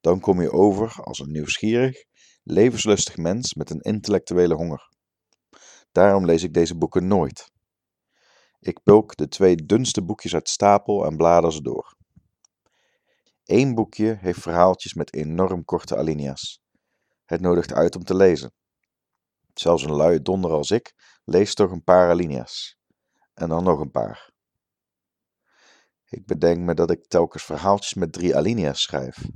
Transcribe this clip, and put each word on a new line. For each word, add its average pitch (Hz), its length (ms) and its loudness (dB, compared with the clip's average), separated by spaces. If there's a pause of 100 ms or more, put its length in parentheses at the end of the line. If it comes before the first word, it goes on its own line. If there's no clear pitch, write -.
Dan 90 200 0
kom 92 200 0
je 80 120 -2
over 101 500 2
als - 160 -14
een 71 140 -12
nieuwsgierig, 113 720 -4 (380)
levenslustig 107 720 0
mens 92 380 -6
met 76 160 -10
een 82 100 -10
intellectuele 90 720 0
honger. 80 360 -10 (1000)
Daarom 98 320 4
lees 82 180 2
ik 82 120 -8
deze 85 220 0
boeken 87 300 -2
nooit. 95 440 -4 (1080)
Ik - 220 -8
pulk 104 340 6
de 76 120 -6
twee 92 280 4
dunste 101 460 -2
boekjes 87 320 -8
uit 78 100 -4
de - 60 -8
stapel 101 540 2
en 78 120 -4
blader 82 360 4
ze 78 100 -10
door. - 340 -8 (1500)
Eén 131 300 2
boekje 110 460 -2
heeft 92 200 -4
verhaaltjes 87 540 2
met 78 200 -8
enorm 82 500 -4
korte - 320 -6
alinea's. 71 640 -6 (640)
Het 85 160 -6
nodigt 87 320 0
uit 87 240 0
om 87 80 -12
te 95 100 -4
lezen. 87 380 2 (1000)
Zelfs 82 280 2
een 76 120 -4
luie 80 280 2
donder 92 280 -2
als 76 200 -2
ik - 220 -2 (320)
leest - 320 0
toch 95 140 0
een 90 140 -12
paar 90 260 6
alinea's. 78 680 -4 (560)
En 85 140 -8
dan 82 160 -2
nog 82 160 2
een 71 100 -8
paar. - 440 -8 (1700)
Ik - 180 -16
bedenk 85 320 0
me 87 160 -2
dat 85 160 0
ik 87 160 -4
telkens 85 380 -2
verhaaltjes 95 500 -2
met 85 180 -6
drie 85 240 -2
alinea's 82 460 -2
schrijf. 65 420 -8 (120)